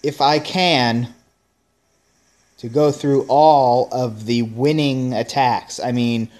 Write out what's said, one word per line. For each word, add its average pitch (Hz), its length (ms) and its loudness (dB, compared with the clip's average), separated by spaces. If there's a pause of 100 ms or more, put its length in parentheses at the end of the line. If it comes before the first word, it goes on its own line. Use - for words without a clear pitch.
if 147 200 -6
I 147 180 2
can, 131 760 0 (1500)
to 120 100 -12
go 143 240 2
through 139 340 0
all 135 640 4
of 113 340 -6
the 120 180 0
winning 131 680 -2
attacks. 117 720 -2
I 123 100 -4
mean, 117 380 -2 (100)